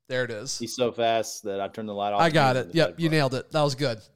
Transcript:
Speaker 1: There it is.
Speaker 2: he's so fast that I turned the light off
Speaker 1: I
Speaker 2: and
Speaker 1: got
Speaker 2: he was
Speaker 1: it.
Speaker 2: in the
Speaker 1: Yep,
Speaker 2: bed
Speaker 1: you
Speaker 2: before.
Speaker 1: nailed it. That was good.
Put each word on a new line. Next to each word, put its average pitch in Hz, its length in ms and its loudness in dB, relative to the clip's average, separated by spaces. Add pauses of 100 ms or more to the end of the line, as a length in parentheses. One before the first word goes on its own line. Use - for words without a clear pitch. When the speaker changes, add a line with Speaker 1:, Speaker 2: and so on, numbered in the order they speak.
Speaker 1:
There 127 160 -2
it 120 60 -8
is. 113 280 -8
Speaker 2:
he's 120 160 -8
so 123 160 2
fast 113 520 0
that 98 180 -4
I 98 80 -2
turned 107 220 -10
the - 20 -6
light 101 220 -2
off 101 80 2
Speaker 1:
I 170 40 6
Speaker 2:
and 160 80 2
Speaker 1:
got 135 220 4
Speaker 2:
he 127 40 0
was 117 60 -4
Speaker 1:
it. - 20 -16
Speaker 2:
in - 40 -16
the - 60 0
Speaker 1:
Yep, 156 100 4
Speaker 2:
bed - 140 -8
Speaker 1:
you 165 80 2
Speaker 2:
before. 156 80 2
Speaker 1:
nailed 135 160 2
it. - 180 -6
That 156 100 2
was 143 120 2
good. 123 240 -2 (180)